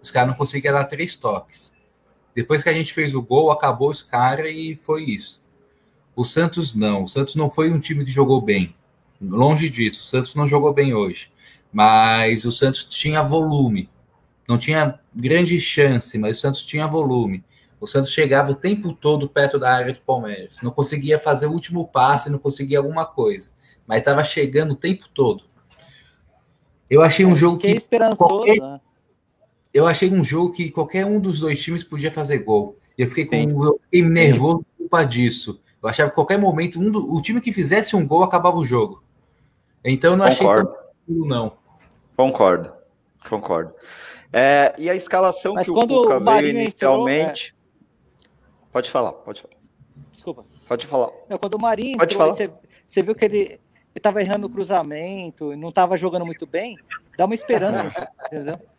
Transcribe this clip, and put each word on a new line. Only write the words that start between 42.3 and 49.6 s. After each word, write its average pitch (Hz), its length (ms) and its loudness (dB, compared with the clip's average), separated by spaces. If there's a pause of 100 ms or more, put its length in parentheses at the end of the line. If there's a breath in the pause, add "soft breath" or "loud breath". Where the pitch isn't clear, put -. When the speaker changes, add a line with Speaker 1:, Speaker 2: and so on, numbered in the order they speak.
Speaker 3:
Concordo. 85 420 -4 (600 loud breath)
É, 139 440 4
e 156 120 -6
a 180 60 0
escalação 185 580 -2
Speaker 2:
Mas 185 120 -2
Speaker 3:
que 180 60 -4
o - 40 -2
Speaker 2:
quando 240 200 2
Speaker 3:
Cuca 247 140 4
Speaker 2:
o - 100 4
Speaker 3:
veio - 60 -2
Speaker 2:
Marinho 208 240 4 (120)
entrou, - 0 - (400)
Speaker 3:
inicialmente 151 540 -4
Speaker 2:
é. - 40 -20 (1120)
Speaker 3:
Pode 123 200 -4
falar, 117 220 -2
pode - 280 -18
falar. - 140 -20 (560)